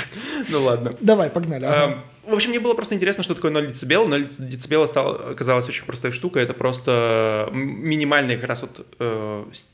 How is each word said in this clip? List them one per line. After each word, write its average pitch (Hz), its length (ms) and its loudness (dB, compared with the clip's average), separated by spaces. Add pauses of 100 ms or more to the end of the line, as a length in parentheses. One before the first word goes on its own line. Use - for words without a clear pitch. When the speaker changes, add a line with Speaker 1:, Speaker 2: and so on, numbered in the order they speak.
(480)
Speaker 1:
Ну 147 160 2
ладно. 120 360 2
Speaker 2:
Давай, 202 300 6
погнали. 160 340 -2
Ага. 147 200 4
Speaker 1:
Ам, 127 200 -2 (220)
в 214 80 0
общем, 214 160 2
мне 240 80 0
было 233 160 2
просто 220 220 -2
интересно, 190 260 0
что 175 140 -2
такое 156 160 0
ноль 151 160 0
децибел. 147 400 2
Ноль 143 180 2 (140)
децибела 131 480 0
стало, 135 420 -2
оказалась 123 380 0
очень - 160 -8
простой 123 260 -4
штукой. 139 320 -2
Это 120 100 0
просто 117 1000 2
м-, 107 40 -6 (320)
минимальная 143 480 2
как 123 120 -6
раз 123 140 -4
вот, - 220 -14 (140)
э, 107 540 -4
с-, - 220 -14